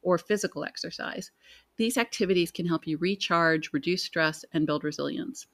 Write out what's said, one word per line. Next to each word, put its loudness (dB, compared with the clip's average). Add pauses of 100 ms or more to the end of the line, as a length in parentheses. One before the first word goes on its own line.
or 4
physical -2
exercise. -8 (480)
These 2
activities 2
can -6
help 0
you -2
recharge, 2
reduce 0
stress, -2
and 2
build 0
resilience. -6